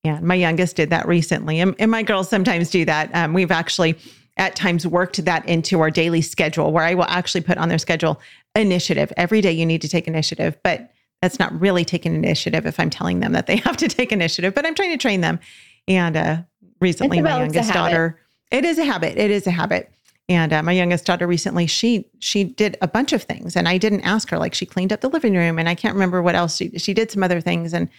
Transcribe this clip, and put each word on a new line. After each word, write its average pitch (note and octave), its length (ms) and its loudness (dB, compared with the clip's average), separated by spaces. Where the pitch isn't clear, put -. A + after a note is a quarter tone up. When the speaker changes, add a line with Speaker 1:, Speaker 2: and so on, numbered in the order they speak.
Speaker 1:
And D#3 200 -2
my F3+ 100 2
youngest F3 400 2
did D#3 160 0
that E3 160 0
recently. D#3+ 540 0
And, F#3 180 2
and A3 120 2
my A3+ 120 0
girls F#3+ 260 -2
sometimes F3+ 420 2
do E3+ 140 2
that. D#3 300 0
Um, E3 180 0
we've F3+ 180 2
actually E3 460 0
at F#3+ 200 -2
times F3 300 0
worked F3 380 0
that E3 240 -2
into E3+ 320 2
our D#3 100 4
daily E3 320 2
schedule, D#3 500 0
where E3 120 2
I E3+ 100 2
will F3+ 120 2
actually F3+ 340 -2
put - 180 0
on E3 100 0
their E3 100 0
schedule D#3+ 420 -2
initiative. F3+ 600 0
Every G3 240 2
day F#3+ 120 4
you E3 140 0
need E3 160 0
to D3+ 60 -8
take E3+ 180 -2
initiative, D#3+ 560 -2
but - 300 -2
that's F#3 180 0
not D#3+ 200 -2
really F3+ 240 2
taking E3 300 -2
initiative D#3 520 0
if D#3 120 -4
I'm E3 120 0
telling F3 280 -2
them F3 140 0
that - 140 0
they D#3+ 100 2
<laughs> - 80 -2
have - 140 0
to B3+ 100 0
take B3 240 -2
initiative, F3+ 420 -2
but C#4+ 120 0
I'm D#4+ 80 -4
trying F#4+ 160 0
to D#4 60 -2
train G#3 240 0
them. E3 180 0
And, F3 300 2
uh, D#3 200 0
recently F3+ 380 2
Speaker 2:
It - 40 2
Speaker 1:
my D#4+ 80 2
Speaker 2:
develops B3+ 220 0
a - 20 -6
Speaker 1:
youngest A3 200 2
Speaker 2:
habit. E3+ 160 2
Speaker 1:
daughter, E3 300 0
it B3+ 120 2
is E4 140 0
a E4 60 2
habit. F#3 340 -2
It G#3 120 2
is G3+ 160 0
a F#3 40 0
habit. F3 400 -2
And, D#3+ 220 2
uh, D#3 100 2
my E3+ 100 2
youngest F3 340 2
daughter F3 200 0
recently, F3 400 0
she, A3+ 400 0
she - 260 -2
did G3+ 380 -2
a F3 60 -2
bunch C4+ 260 0
of A3 80 -2
things - 340 -8
and F3 100 2
I F3+ 120 2
didn't G#3 240 0
ask G#3 260 0
her, E3 100 -4
like, E3+ 160 -2
she - 120 -6
cleaned F#3 260 -2
up G#3 80 -4
the C4 80 -2
living C4 260 2
room E3+ 240 2
and E3 100 0
I F3+ 60 0
can't G3 200 -2
remember F#3 280 2
what F3 120 2
else F3 220 0
she, - 220 -4
she G3 160 -4
did A3 160 2
some G3 120 -2
other F3 180 2
things. E3 320 -2
And E3+ 160 -2